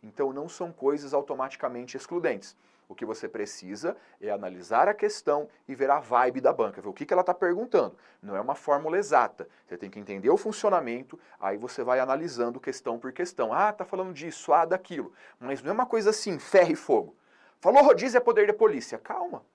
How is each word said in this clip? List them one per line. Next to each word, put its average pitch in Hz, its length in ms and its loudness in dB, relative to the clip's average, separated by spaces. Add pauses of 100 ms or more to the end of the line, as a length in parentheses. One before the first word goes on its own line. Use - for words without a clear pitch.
Então 131 300 -4
não 147 160 -10
são 170 240 -12
coisas 143 400 -2
automaticamente 131 840 -4
excludentes. 143 600 -6 (320)
O 101 60 -18
que - 100 -10
você 110 240 -8
precisa 104 640 -8 (240)
é 104 120 -8
analisar 101 580 0
a 208 60 0
questão 156 520 -2 (220)
e 135 60 -10
ver 135 160 0
a 147 100 2
vibe 127 400 0
da 127 120 4
banca, 107 280 -2
ver 101 80 -12
o 95 60 -12
que 143 100 -10
que - 80 -2
ela 180 100 4
tá 180 120 0
perguntando. 175 600 0 (280)
Não 101 120 -12
é 95 60 -4
uma 127 140 -4
fórmula 156 420 -2
exata. 139 500 2 (200)
Você 90 100 -14
tem 95 140 -12
que 104 100 -16
entender 98 300 -2
o 185 80 6
funcionamento, 165 840 -2 (180)
aí 98 200 -4
você 123 260 -8
vai 127 160 2
analisando 131 580 -2
questão 127 400 -8
por 127 140 -12
questão. 139 400 -4
Ah, 190 180 2
tá 208 140 -8
falando 185 300 -8
disso, 151 400 -4
ah, 165 100 6
daquilo. 165 480 -6 (260)
Mas 135 240 -8
não 143 80 -6
é 202 40 -2
uma 247 100 0
coisa 226 240 0
assim, 214 300 -2
ferro 175 340 6
e - 40 0
fogo. - 380 0 (460)
Falou 247 240 8
rodízio 247 320 6
é 247 40 6
poder 214 260 4
de 208 80 2
polícia. 214 420 2
Calma. 349 480 -8 (100)